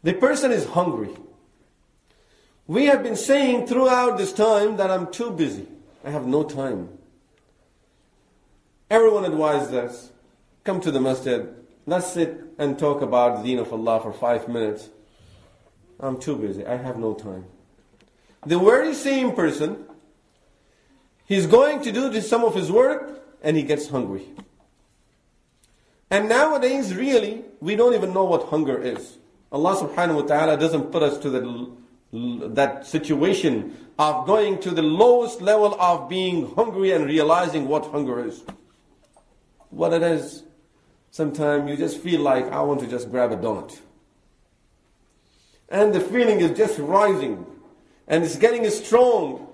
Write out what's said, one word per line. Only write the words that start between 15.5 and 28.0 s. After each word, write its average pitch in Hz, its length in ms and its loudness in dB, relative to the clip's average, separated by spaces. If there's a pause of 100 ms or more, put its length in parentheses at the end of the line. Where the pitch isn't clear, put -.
"I'm 131 200 -6
too 147 160 -6
busy, 101 300 -6
I 123 100 -4
have 127 240 -8
no 110 140 -4
time." 92 320 -12 (1000)
The 170 140 0
very 262 340 6
same 262 380 0
person, 160 560 -2 (1400)
he's 190 220 0
going 269 360 6
to 233 80 -4
do 254 180 -2
this, 214 200 -4
some 233 140 2
of 220 100 2
his 170 160 -4
work, 262 540 0 (180)
and 151 140 0
he 151 80 0
gets 147 240 -4
hungry. 101 400 -8 (1800)
And 208 160 0
nowadays, 262 680 2
really, 226 520 0 (160)
we 185 140 -2
don't 240 180 4
even 185 200 0